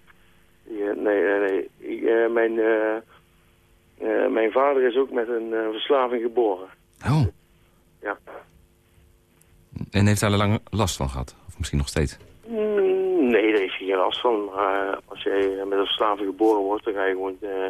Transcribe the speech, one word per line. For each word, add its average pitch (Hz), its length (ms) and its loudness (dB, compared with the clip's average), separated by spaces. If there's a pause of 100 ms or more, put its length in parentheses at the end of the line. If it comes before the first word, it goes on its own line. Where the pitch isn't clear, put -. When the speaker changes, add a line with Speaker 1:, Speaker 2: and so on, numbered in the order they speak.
(640)
Speaker 1:
die, 104 260 -6
eh, 104 60 -4
nee, 104 280 0
nee, 101 160 2
nee. 98 380 -2
Ik, - 260 -10
eh, 117 280 2
mijn, 113 280 0
eh, 110 360 0 (1000)
eh, 107 340 0
mijn 113 200 2
vader 135 360 2
is 117 100 0
ook 131 140 0
met 120 160 -2
een, 113 260 -4
eh, 110 180 -2
verslaving 123 500 0
geboren. 113 460 0 (380)
Speaker 2:
Oh. 135 200 4 (760)
Speaker 1:
Ja. 101 160 -6 (1700)
Speaker 2:
En 98 140 4
heeft 104 160 4
hij 107 100 2
er 101 60 4
lang 107 220 2 (100)
last 95 280 0
van 69 120 -2
gehad? 65 260 -8 (120)
Of - 100 -18
misschien 76 200 -4
nog 71 100 -2
steeds? - 300 -2 (300)
Speaker 1:
Mm, 381 840 2
nee, 110 220 4
daar 107 100 2
heeft 92 160 -4
hij 95 100 -8
geen 95 100 2
last 95 240 0
van. 110 240 2 (100)
Maar, 98 360 0
eh, - 140 -4
als - 180 -14
jij, 98 160 0 (200)
eh, 98 60 -4
met 98 140 0
een 98 60 2
verslaving 104 420 0
geboren 104 340 2
wordt, 101 240 -2
dan 110 80 -2
ga 98 120 -2
je 95 80 2
gewoon, 95 280 -6
eh, 95 280 -4